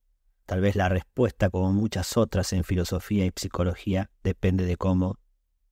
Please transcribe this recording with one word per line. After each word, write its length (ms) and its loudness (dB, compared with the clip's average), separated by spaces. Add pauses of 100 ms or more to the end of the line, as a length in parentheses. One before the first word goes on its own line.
(460)
Tal 140 -2
vez 160 2
la 140 2
respuesta, 600 0
como 220 0
muchas 460 -2
otras 340 0
en 140 0
filosofía 600 0
y 80 0
psicología, 800 -2 (120)
depende 420 0
de 100 -2
cómo 440 0 (520)